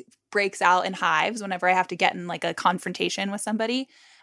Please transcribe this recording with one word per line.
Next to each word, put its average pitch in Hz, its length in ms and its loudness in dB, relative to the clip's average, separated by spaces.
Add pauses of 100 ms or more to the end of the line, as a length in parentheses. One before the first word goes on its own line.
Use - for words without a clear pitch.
(300)
breaks 196 300 0
out 180 240 6
in 190 80 -2
hives 180 480 0
whenever 185 260 -2
I 185 60 6
have 185 160 2
to 180 80 -6
get 185 180 2
in, 175 120 -8
like, 170 180 -6
a 170 80 0
confrontation 185 760 -2
with 208 100 -6
somebody. 226 480 -2 (340)